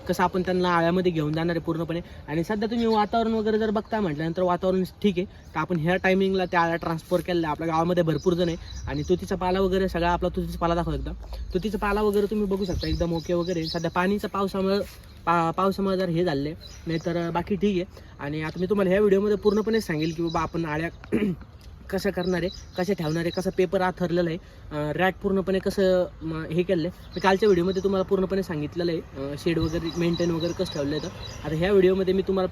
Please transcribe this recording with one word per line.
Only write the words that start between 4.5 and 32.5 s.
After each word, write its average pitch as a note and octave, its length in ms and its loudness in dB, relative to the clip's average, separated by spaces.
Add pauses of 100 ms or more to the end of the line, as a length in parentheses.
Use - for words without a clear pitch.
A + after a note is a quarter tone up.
ठीक G3 320 0
आहे, F3 80 0
तर - 340 -12
आपण D#3+ 180 0
ह्या E3 200 2
टायमिंगला F#3+ 480 2
त्या F3+ 160 2
आळ्या E3+ 160 2
ट्रान्सफर E3+ 440 -2
केलेल्या E3 300 0
आहे. D3 100 -2
आपल्या E3 140 -2
गावामध्ये E3+ 280 4
भरपूर D#3+ 300 2
जण F3 160 2
आहे. E3 80 -2 (320)
आणि C#3+ 140 -2
तुतीचा F#3 340 0
पाला F#3 240 0
वगैरे F#3+ 280 2
सगळा F3 220 0
आपला F3 180 2
तुतीचा E3+ 300 -4
पाला E3+ 160 2
दाखव E3 180 -2
एकदा. D#3 180 -4 (440)
तुतीचा G3 240 -2
पाला G3+ 240 0
वगैरे G#3 240 4
तुम्ही G#3 200 0
बघू F#3+ 180 0
शकता E3 240 -2
एकदम E3 240 0
ओके E3 220 -2
वगैरे. E3+ 300 0
सध्या E3 260 -2
पाणीचं G3 380 0
पावसामुळं, G3 520 0 (460)
पा-, E3 240 4
पावसामुळे F#3+ 480 0
जर F#3+ 100 0
हे E3+ 160 2
झाले, C#3+ 260 0 (360)
नाहीतर E3+ 440 -2
बाकी F3 240 -2
ठीक F#3+ 280 0
आहे. - 200 -12 (180)
आणि D3 220 -4
आता D#3+ 180 -6
मी F#3 100 -2
तुम्हाला G3+ 200 2
ह्या G3 100 6
व्हिडिओमध्ये G#3 360 4
पूर्णपणे G#3 440 2
सांगेल E3 360 -2
की E3+ 60 -2
बाबा E3 180 -2
आपण E3 240 -4
आळ्या D#3+ 240 -2 (240)
<clears throat> G3+ 380 -2 (400)
कसं G3 200 -2
करणार F3+ 320 -2
आहे, F3+ 60 0 (300)
कसं F3+ 140 0
ठेवणार E3 280 -2
आहे, E3+ 100 -2
कसं F#3 280 -2
पेपर F#3 220 2
आत F#3 120 2
ठरलेलं E3+ 380 0
आहे, E3+ 80 -4 (320)
अं, D3+ 220 -2
रॅक F#3 300 2
पूर्णपणे F#3+ 360 2
कसं, F#3 480 2 (160)
म, D#3+ 280 -4
हे E3+ 120 2
केलेलं F3 260 0
आहे. - 220 -14
मी F3+ 100 -6
कालच्या G3 260 4
व्हिडिओमध्ये F#3 360 4
तुम्हाला F#3+ 220 2
पूर्णपणे F#3+ 380 0
सांगितलेलं E3+ 500 -2
आहे, E3 80 -2
अं, C#3 380 -8
शेड E3 200 0
वगैरे E3 400 0
मेंटेन E3+ 320 2
वगैरे E3 220 0
कसं F3+ 220 -4
ठेवलं C#3+ 160 -2
आहे. D3+ 120 -2
तर E3 60 -6 (360)
आता D3+ 120 -4
ह्या F3 140 2
व्हिडिओमध्ये F#3 440 4
मी F#3+ 80 2
तुम्हाला F#3 300 0